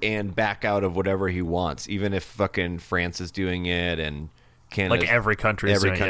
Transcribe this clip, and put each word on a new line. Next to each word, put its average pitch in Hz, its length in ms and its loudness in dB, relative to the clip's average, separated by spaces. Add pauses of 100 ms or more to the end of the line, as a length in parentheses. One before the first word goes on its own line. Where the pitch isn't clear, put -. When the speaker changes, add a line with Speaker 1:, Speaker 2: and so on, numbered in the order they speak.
Speaker 1:
and 104 320 -2
back 104 300 0
out 101 180 2
of 90 120 0
whatever 95 340 2
he 90 120 0
wants, 85 480 -2
even 98 240 -2
if 95 100 -2
fucking 90 560 -2
France 87 420 -2
is 87 100 -8
doing 90 340 -2
it 87 320 0
and 76 320 -6 (400)
Canada, 101 320 2
Speaker 2:
Like, - 80 0
every 110 280 2
country 104 340 2
is 101 60 6
Speaker 1:
every 95 200 2
Speaker 2:
doing - 40 0
it, 98 80 2